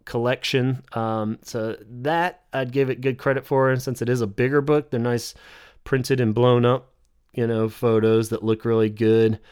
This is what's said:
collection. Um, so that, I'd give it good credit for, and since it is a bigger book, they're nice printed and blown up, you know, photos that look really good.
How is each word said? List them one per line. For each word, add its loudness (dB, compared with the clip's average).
collection. -2
Um, -4
so -8
that, -4
I'd -4
give 2
it -4
good -2
credit -2
for, 2
and -2
since -6
it -4
is 0
a -2
bigger 0
book, 0
they're -2
nice -2
printed -2
and 0
blown 4
up, 0
you -2
know, 0
photos 2
that -6
look 0
really 2
good. 2